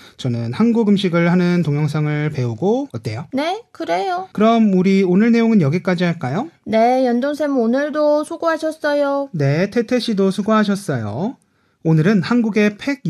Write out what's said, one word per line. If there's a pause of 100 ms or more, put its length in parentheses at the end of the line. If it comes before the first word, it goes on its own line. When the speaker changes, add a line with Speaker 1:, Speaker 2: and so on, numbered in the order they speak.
(180)
Speaker 1:
저는
한국
음식을
하는
동영상을
배우고
어때요?
Speaker 2:
네,
그래요.
Speaker 1:
그럼
우리
오늘
내용은
여기까지
할까요? (140)
Speaker 2:
네,
연돈쌤
오늘도
수고하셨어요.
Speaker 1:
네,
태태
씨도
수고하셨어요. (460)
오늘은
한국의
팩